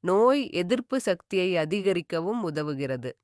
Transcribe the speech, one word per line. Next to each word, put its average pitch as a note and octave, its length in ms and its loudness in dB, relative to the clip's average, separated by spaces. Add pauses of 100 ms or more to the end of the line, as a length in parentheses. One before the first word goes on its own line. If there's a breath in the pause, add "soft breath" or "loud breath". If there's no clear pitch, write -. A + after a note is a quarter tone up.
நோய் A3+ 460 4
எதிர்ப்பு A#3+ 500 0
சக்தியை F#3 560 0
அதிகரிக்கவும் F3 880 -2
உதவுகிறது. C#3+ 680 -4 (140)